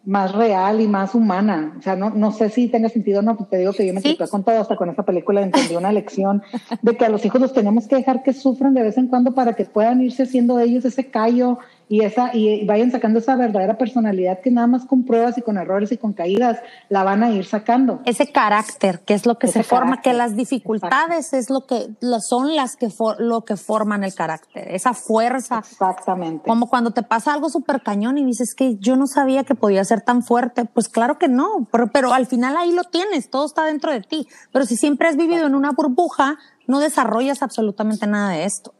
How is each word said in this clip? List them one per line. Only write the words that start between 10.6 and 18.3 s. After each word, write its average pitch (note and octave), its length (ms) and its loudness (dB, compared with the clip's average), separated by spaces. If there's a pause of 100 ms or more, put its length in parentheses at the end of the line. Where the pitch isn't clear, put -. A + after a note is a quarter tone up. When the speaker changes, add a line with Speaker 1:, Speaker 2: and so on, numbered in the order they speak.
Speaker 1:
ese C4 240 -4
callo A#3+ 480 2 (340)
y G#3+ 120 4
esa, B3 280 0
y G#3+ 340 2
vayan A3 260 2
sacando A3+ 260 2
esa C4 160 2
verdadera A3 420 0
personalidad G#3 680 0
que B3+ 100 2
nada A#3+ 160 2
más B3 160 2
con C4 200 2
pruebas A#3 340 2
y A#3+ 40 -8
con G#3 160 -4
errores F#3+ 320 -2
y A#3+ 60 -2
con G#3+ 160 -4
caídas G#3 480 0 (280)
la G3 140 0
van G3 220 2
a A#3+ 80 2
ir F#3+ 120 -2
sacando. A#3 600 0
Speaker 2:
Ese A#3+ 260 0